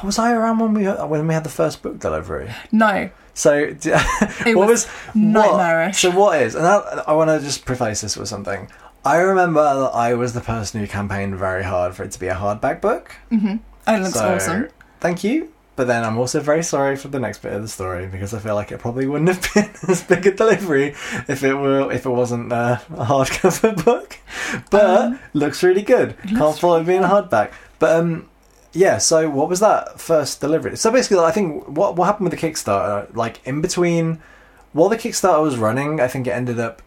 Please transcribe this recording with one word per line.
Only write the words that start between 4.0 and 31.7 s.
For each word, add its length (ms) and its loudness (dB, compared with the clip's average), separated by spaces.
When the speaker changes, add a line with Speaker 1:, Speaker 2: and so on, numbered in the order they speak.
Speaker 2:
It 100 4
Speaker 1:
what 120 4
Speaker 2:
was 200 2
Speaker 1:
was, 280 -14
Speaker 2:
nightmarish. 880 2
Speaker 1:
what, 100 2
so 40 2
what 240 4
is, 140 0
and 100 -2
I, 120 4
I 60 2
wanna 260 2
just 260 -8
preface 360 -4
this 160 -6
with 120 -10
something. 380 -8
I 140 2
remember 460 4
that 320 2
I 180 0
was 200 -2
the 80 -6
person 380 -6
who 80 -4
campaigned 500 -6
very 260 -4
hard 320 -2
for 80 -10
it 80 -10
to 80 -14
be 80 -6
a 80 -2
hardback 460 -4
book. 340 -4
Speaker 2:
Mm-hmm. 260 0
It 140 2
looks 120 -4
Speaker 1:
So, 220 0
Speaker 2:
awesome. 340 -4
Speaker 1:
thank 240 -4
you. 280 -2
But 120 -2
then 180 0
I'm 120 -2
also 220 0
very 240 0
sorry 320 0
for 140 -12
the 100 -6
next 220 -6
bit 100 -10
of 100 -6
the 60 -10
story, 400 -8
because 260 -8
I 60 -8
feel 160 -4
like 160 -4
it 80 -12
probably 280 -4
wouldn't 200 0
have 260 -2
<laughs> 0 -
been 160 2
as 120 2
big 240 0
a 80 6
delivery 640 2
if 160 -4
it 100 2
were, 380 0
if 140 -4
it 40 -2
wasn't, 440 -2
uh, 240 0
a 120 -6
hardcover 720 2
<laughs> 100 -4
book. 320 0
But 140 6
Speaker 2:
Um, 180 -2
Speaker 1:
looks 300 -2
really 180 4
good. 300 2
Speaker 2:
it 180 -14
Speaker 1:
Can't 100 0
Speaker 2:
looks 200 2
Speaker 1:
fault 180 4
it 100 4
Speaker 2:
really 60 2
Speaker 1:
being 100 2
a 60 2
Speaker 2:
good. 200 2
Speaker 1:
hardback. 220 0
But, 220 4
um, 300 -4
yeah, 280 4
so 300 2
what 200 0
was 100 -2
that 400 2
first 400 0
delivery? 380 -2
So 140 0
basically, 320 4
I 80 4
think 360 -2
what, 300 -2